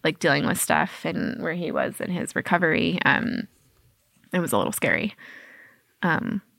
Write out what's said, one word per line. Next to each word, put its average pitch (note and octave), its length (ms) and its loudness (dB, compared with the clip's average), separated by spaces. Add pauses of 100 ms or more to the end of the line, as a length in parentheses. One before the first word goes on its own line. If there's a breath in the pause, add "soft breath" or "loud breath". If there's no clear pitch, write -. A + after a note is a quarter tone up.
like, D#3+ 140 0
dealing D3+ 280 2
with F3+ 140 0
stuff - 440 0
and F3 380 -4
where E3 120 -4
he F3 180 -4
was - 280 -2
in - 100 -6
his - 260 -4
recovery. E3+ 680 2
Um, - 440 0 (840)
it F3+ 80 2
was E3 120 -2
a G#2 60 4
little - 140 2
scary. A2+ 420 0 (880 loud breath)
Um, F3+ 400 0 (160)